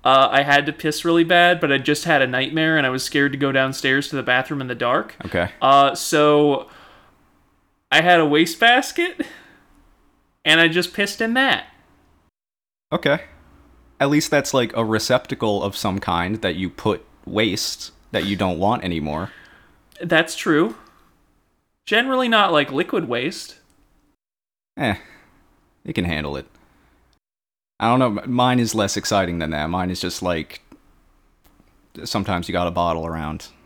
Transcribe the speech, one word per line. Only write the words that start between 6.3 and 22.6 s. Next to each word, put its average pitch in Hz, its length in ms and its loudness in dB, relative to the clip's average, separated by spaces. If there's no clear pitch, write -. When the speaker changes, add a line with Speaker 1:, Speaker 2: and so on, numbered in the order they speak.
Speaker 1:
I 151 100 6
had 175 180 6
a 156 60 4
wastebasket 233 1000 2
and 156 160 4
I 165 80 6
just 175 260 -2
pissed 202 280 -4
in 226 140 -2
that. 262 320 0
Speaker 2:
Okay. 147 300 0
At 143 100 2
least 151 220 0
that's, 143 220 0
like, 120 220 0
a 113 80 0
receptacle 110 760 0
of 98 160 -6
some 98 220 -2
kind 92 420 -2
that 90 140 -2
you 90 160 -4
put - 340 -4
waste - 680 -4
that 87 140 -2
you 101 100 -2
don't 92 220 -2
want 104 260 0
anymore. 80 460 -4
Speaker 1:
That's 165 340 0
true. 175 400 0
Generally 254 440 0
not, 208 220 4
like, 147 200 2